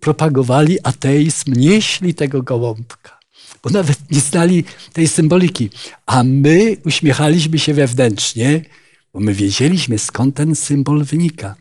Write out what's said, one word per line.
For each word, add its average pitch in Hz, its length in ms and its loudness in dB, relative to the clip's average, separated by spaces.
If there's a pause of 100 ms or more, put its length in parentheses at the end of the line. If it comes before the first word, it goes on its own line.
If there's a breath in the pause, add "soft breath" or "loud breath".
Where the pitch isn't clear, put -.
propagowali 147 840 2
ateizm, 143 720 -2
nieśli 175 600 0
tego 139 280 -4
gołąbka, 120 760 -8 (440 loud breath)
bo - 80 -4
nawet 170 400 0
nie 143 100 2
znali 175 440 0 (280 loud breath)
tej 160 160 0
symboliki. 160 640 0 (360 loud breath)
A 127 180 2
my 151 600 4
uśmiechaliśmy 151 720 0
się 147 160 -2
wewnętrznie, 131 880 0 (480 soft breath)
bo 98 80 -8
my 104 140 0
wiedzieliśmy, 123 640 0
skąd 131 360 -2
ten 151 220 0
symbol 147 480 0
wynika. 147 560 -4